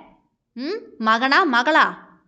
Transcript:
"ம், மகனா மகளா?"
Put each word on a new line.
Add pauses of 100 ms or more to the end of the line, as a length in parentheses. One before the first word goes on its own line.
(560)
"ம், (180)
மகனா
மகளா?" (420)